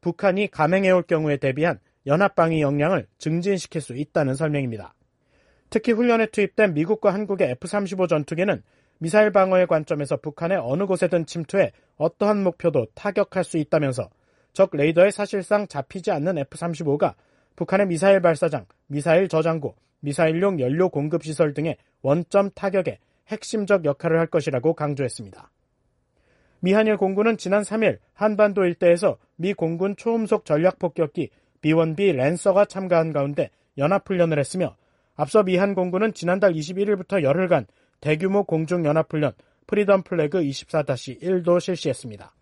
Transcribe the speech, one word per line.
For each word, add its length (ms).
북한이 480
감행해올 540
경우에 340
대비한 400
연합방위 540
역량을 440
증진시킬 640
수 140
있다는 380
설명입니다. 640
특히 220
훈련에 360
투입된 460
미국과 400
한국의 380
에프 160
삼십오 400
전투기는 560
미사일 300
방어의 360
관점에서 500
북한의 440
어느 240
곳에든 400
침투해 460
어떠한 460
목표도 520
타격할 500
수 120
있다면서 520
적 220
레이더에 380
사실상 560
잡히지 440
않는 260
에프 200
삼십오가 580
북한의 320
미사일 320
발사장, 460
미사일 420
저장고, 460
미사일용 580
연료 300
공급 340
시설 300
등의 240
원점 520
타격에 460
핵심적 580
역할을 340
할 80
것이라고 460
강조했습니다. 760
미한일 380
공군은 400
지난 260
삼 200
일 160
한반도 520
일대에서 520
미 160
공군 420
초음속 480
전략 340
폭격기 520
비원 340
비 160
랜서가 540
참가한 480
가운데 360
연합훈련을 640
했으며 360
앞서 280
미한 300
공군은 400
지난달 440
이십일 320
일부터 320
열흘간 440
대규모 440
공중 400
연합훈련 480
프리덤 360
플래그 380
이십사 420
다시 380
일도 380
실시했습니다. 840